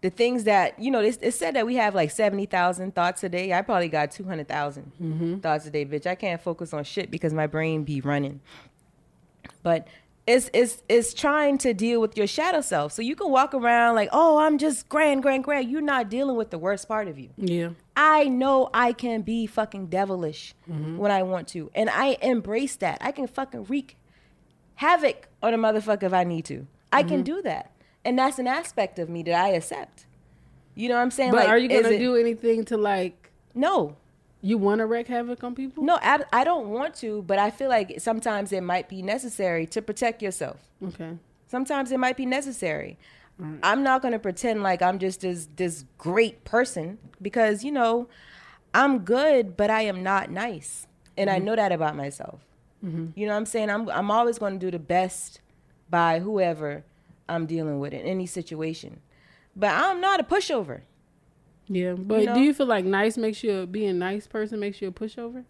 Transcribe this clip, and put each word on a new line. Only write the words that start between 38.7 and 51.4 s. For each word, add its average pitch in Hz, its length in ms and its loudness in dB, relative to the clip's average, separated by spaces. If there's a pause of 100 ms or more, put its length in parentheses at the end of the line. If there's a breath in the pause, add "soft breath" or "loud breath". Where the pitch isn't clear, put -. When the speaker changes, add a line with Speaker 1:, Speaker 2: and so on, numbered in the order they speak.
Speaker 1:
be 190 120 -12
necessary 190 680 -2
to - 120 -4
protect 226 420 -4
yourself. 185 360 -6 (260)
Speaker 2:
Okay. 170 280 -10 (340)
Speaker 1:
Sometimes 262 460 -4
it 269 60 0
might 254 180 0
be 262 100 -4
necessary. 226 720 -4 (420 soft breath)
Speaker 2:
All 165 60 -10
right. 156 160 -10
Speaker 1:
I'm 214 200 2
not 262 200 2
gonna 240 160 0
pretend 208 440 -2
like 185 200 0
I'm 185 160 2
just 185 240 -4
this, 175 340 -6
this 160 280 -4 (140)
great 214 460 0
person 214 540 -2 (240)
because, 214 420 0
you 294 80 -4
know, 240 360 0 (640 loud breath)
I'm 269 260 4
good, 233 560 2
but 208 140 2
I 220 120 2
am 190 200 -4
not 190 280 0
nice. 185 560 -10 (300)
And 196 140 0
I 190 60 2
Speaker 2:
Mm-hmm. 185 100 0